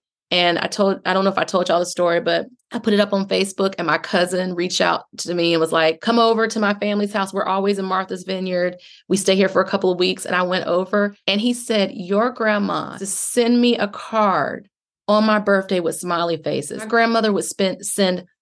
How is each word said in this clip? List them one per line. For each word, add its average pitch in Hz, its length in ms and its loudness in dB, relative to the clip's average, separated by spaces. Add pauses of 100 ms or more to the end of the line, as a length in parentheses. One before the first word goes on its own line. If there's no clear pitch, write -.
(300)
And 175 280 4
I - 80 -2
told, 196 400 0
I 185 80 0
don't 190 100 2
know 196 60 4
if 190 80 -2
I 165 60 2
told 180 240 0
y'all 175 120 2
the 175 60 -2
story, 175 340 0
but 170 260 -2 (240)
I 240 80 -6
put 220 140 0
it 202 80 4
up 202 140 0
on 196 140 0
Facebook 190 500 0
and 170 80 -2
my 151 100 2
cousin 180 580 0
reached 180 280 -2
out 175 220 0 (140)
to - 140 -6
me 170 220 2
and 160 60 2
was 165 120 0
like, 160 300 2
"Come 233 160 2
over 226 280 4
to 220 140 -4
my 208 140 2
family's 208 400 -2
house. 196 180 -2
We're 196 140 -2
always 196 320 0
in 190 80 -4
Martha's 185 380 -4
Vineyard. 180 520 -2 (320)
We 196 80 2
stay 190 200 2
here 196 120 4
for 185 140 2
a 185 60 -2
couple 196 220 0
of 180 80 0
weeks." 185 280 -2
And 180 100 -2
I 180 60 2
went 180 240 -2
over 202 500 0 (100)
and 202 140 0
he 240 140 0
said, 208 400 -2
"Your 196 360 0
grandma 202 680 -2
to 196 80 -8
send 240 560 2
me 240 160 4
a 202 100 -2
card 202 800 -2 (380)
on 214 180 4
my 214 140 4
birthday 196 420 2
with 165 160 -2
smiley 170 400 -2
faces." 147 440 -4
My 220 60 -8
grandmother 226 460 2
would 185 120 0
spend, 185 420 -2
send 180 400 0 (160)